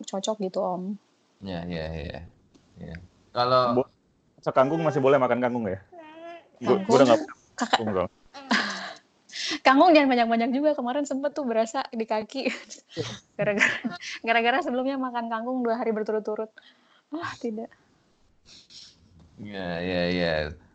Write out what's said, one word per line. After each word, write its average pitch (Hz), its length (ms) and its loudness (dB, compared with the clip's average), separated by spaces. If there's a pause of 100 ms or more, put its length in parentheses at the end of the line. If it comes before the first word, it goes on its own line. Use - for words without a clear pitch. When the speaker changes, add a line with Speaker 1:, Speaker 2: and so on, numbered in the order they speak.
Speaker 1:
cocok 208 400 -6
gitu, 185 220 -4
Om. 185 340 -4 (440)
Speaker 2:
Ya, 92 240 -6
ya, 85 260 -6
ya. 73 280 -8 (640)
Ya. 82 160 -14 (320)
Kalau 123 480 2
Speaker 3:
Bo-, 127 140 0 (500)
cah - 160 -2
kangkung 143 240 4
masih 147 240 0
boleh 135 160 6
makan 120 160 2
kangkung 120 320 -2
ya? 92 160 -6 (800)
Gua, 127 160 2
Speaker 1:
Kangkung? 190 60 -6
Speaker 3:
gua 226 100 4
udah 269 160 8
nggak - 100 6 (320)
Speaker 1:
Kakak. - 220 0
Speaker 3:
kangkung 220 160 0
soalnya. 180 200 0 (1500)
Speaker 1:
Kangkung 294 320 8
jangan 294 160 8
banyak-banyak 233 440 2
juga. 294 200 2
Kemarin 277 320 -2
sempet 277 280 -4
tuh 294 120 -4
berasa 226 440 -2
di 226 160 -6
kaki. 220 440 -4 (440)
<laughs> 120 440 -10
Gara-gara, 208 640 -2 (240)
gara-gara 233 400 2
sebelumnya 262 320 -2
makan 240 320 -4
kangkung 233 340 -4
dua 233 140 0
hari 233 160 -2
berturut-turut. 214 580 -2 (640)
Ah, 339 260 -8
tidak. 226 300 -6 (1700)
Speaker 2:
Ya, 95 460 -6
ya, 90 260 0
ya. 87 240 2 (420)